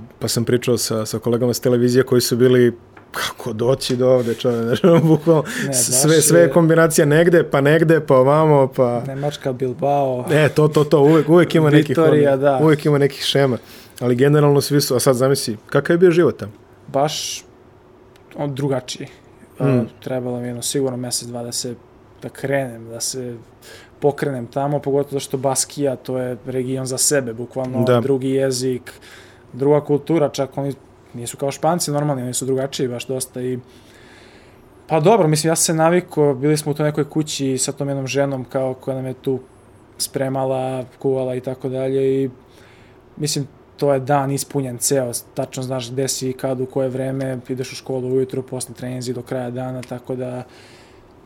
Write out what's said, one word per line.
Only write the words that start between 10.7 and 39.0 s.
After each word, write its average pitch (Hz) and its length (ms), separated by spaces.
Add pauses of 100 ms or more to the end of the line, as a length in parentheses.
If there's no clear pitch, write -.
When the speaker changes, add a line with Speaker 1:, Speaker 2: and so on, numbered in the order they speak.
Speaker 1:
to, 147 180
uvek, 151 280
uvek 170 260
ima 156 140
nekih, 147 200
Speaker 2:
Vitorija, 147 440
Speaker 1:
ono, 135 80
Speaker 2:
da. 139 180
Speaker 1:
uvek 151 260
ima 147 120
nekih 139 240
šema. 135 360 (420)
Ali 123 160
generalno 143 460
svi 143 200
su, 139 140
a 117 40
sad 131 160
zamisli, 131 500
kakav 151 280
je 170 40
bio 180 140
život 160 260
tamo? 104 140 (360)
Speaker 2:
Baš, - 560 (920)
on, 143 200
drugačiji. 135 520 (520)
Speaker 1:
Mm. - 100
Speaker 2:
E, 123 160 (140)
trebalo 123 400
mi 123 80
jedno 120 140
sigurno 131 360
mesec, 123 300
dva 120 160
da 120 80
se, 120 240 (460)
da 127 80
krenem, 131 560
da 113 140
se 123 360 (640)
pokrenem 139 480
tamo, 143 320
pogotovo 139 320
zato 143 80
što - 180
Baskija, 135 580
to 131 220
je 127 280
region 131 400
za 131 120
sebe, 131 360
bukvalno 123 500
Speaker 1:
Da. 123 160
Speaker 2:
drugi 135 300
jezik, 131 640 (600)
druga 139 280
kultura, 147 480
čak 135 280
oni 139 160 (400)
nisu 120 240
kao 139 140
Španci 160 400
normalni, 147 300
oni 123 120
su 127 120
drugačiji 131 420
baš 120 200
dosta 131 340
i, 127 180 (1300)
pa 160 120
dobro, 180 280
mislim, 156 220
ja 165 60
sam - 80
se 175 100
navikao, 160 600
bili 147 240
smo 151 140
u 143 40
toj 151 100
nekoj 151 200
kući 139 520
sa 131 140
tom 139 160
jednom 139 200
ženom 135 380
kao 131 280
koja 135 220
nam 131 100